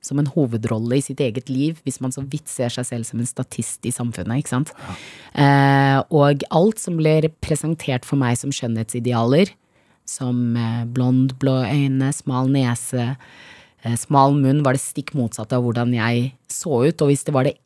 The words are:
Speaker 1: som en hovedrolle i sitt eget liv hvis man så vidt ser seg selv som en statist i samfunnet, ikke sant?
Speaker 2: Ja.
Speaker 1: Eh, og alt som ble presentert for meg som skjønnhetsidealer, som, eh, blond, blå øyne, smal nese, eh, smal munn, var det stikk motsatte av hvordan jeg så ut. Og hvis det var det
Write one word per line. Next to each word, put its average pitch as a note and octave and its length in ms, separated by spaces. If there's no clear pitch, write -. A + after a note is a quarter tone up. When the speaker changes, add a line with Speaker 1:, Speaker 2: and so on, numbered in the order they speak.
Speaker 1:
som C#3 200
en C#3 80
hovedrolle A#2 640
i C#3+ 80
sitt C3+ 160
eget A#2+ 320
liv C#3+ 320
hvis - 160
man C3 160
så C#3 80
vidt C#3 240
ser A#2+ 240
seg B2 160
selv A#2 220
som A#2 100
en A#2+ 80
statist - 560
i A#2+ 80
samfunnet, A#2+ 540
ikke - 100
sant? C#3+ 240
Speaker 2:
Ja. - 160
Speaker 1:
Eh, C#3 560
og C#3+ 400
alt G3 240
som F3+ 240
ble D#3 140
presentert D3+ 640
for - 80
meg B2 240
som C#3 160
skjønnhetsidealer, A#2+ 960
som, A#2+ 480
eh, A#2 320
blond, B2+ 520
blå C3 240
øyne, C3+ 480
smal C3 400
nese, B2 600
eh, A#2 120
smal C#3 400
munn, C#3+ 280
var C3 120
det C3+ 80
stikk - 320
motsatte A#2 400
av B2 80
hvordan A#2+ 320
jeg A#2+ 380
så C3+ 380
ut. E3 120
Og D3 60
hvis C#3+ 160
det D3+ 120
var C3+ 120
det C#3 80